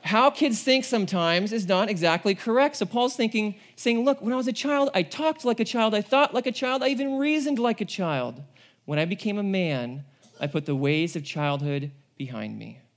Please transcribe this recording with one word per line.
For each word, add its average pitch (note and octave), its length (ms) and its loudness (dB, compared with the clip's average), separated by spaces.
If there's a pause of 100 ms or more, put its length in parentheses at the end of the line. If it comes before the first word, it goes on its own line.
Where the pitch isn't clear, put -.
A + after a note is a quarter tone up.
how A3+ 280 6
kids C#4+ 320 0
think C4 240 2
sometimes F#3+ 640 2
is G#3 160 -2
not F#3+ 220 2
exactly F3 440 2
correct. C4 420 2
So G3 100 -2
Paul's B3 280 -2
thinking, G#3+ 420 -2 (200)
saying, A#3 300 0
"Look, C#4 160 2
when A3+ 100 -2
I B3+ 40 0
was B3+ 120 -2
a B3 40 -2
child, C#4 420 0
I F3+ 80 2
talked D#4 420 -2
like A#3+ 160 0
a A3 40 2
child, A3 300 0
I G#3 60 2
thought C4+ 320 2
like B3 140 -2
a B3+ 60 -2
child, B3+ 300 -2
I C4 60 2
even C4+ 300 -2
reasoned D4 400 0
like A#3 240 0
a - 20 -2
child. C3+ 580 -4 (440)
When D3 120 -2
I D#3 60 2
became G3+ 320 -4
a G#3 60 -2
man, C#3+ 600 -2 (360)
I C#3+ 60 -2
put D3 180 -4
the C#3+ 100 -2
ways D3+ 420 0
of D3+ 60 -6
childhood C#3+ 680 -2 (260)
behind A2 420 -8
me." A2+ 200 -14 (180)